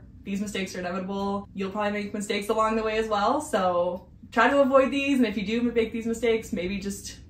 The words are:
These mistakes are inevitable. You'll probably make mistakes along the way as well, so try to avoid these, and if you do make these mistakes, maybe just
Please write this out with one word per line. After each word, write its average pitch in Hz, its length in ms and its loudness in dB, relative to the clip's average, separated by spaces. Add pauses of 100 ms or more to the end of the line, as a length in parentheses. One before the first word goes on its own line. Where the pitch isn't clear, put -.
(240)
These 196 180 -4
mistakes 196 340 -6
are 185 40 -8
inevitable. 196 760 -4
You'll 190 180 -6
probably 208 200 -2
make 208 220 -6
mistakes 202 360 -4
along 220 280 2
the 220 60 0
way 220 140 0
as 220 100 0
well, 214 340 2
so 180 680 0 (240)
try 240 180 4
to 277 120 6
avoid 262 300 6
these, 277 260 2
and 247 100 6
if 202 100 -4
you 202 80 -2
do 226 160 0
make 226 300 2
these 226 160 -6
mistakes, 226 460 0
maybe 190 260 -4
just - 380 -10 (120)